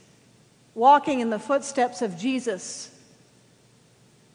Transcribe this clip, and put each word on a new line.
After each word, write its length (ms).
walking 460
in 100
the 80
footsteps 640
of 160
Jesus. 720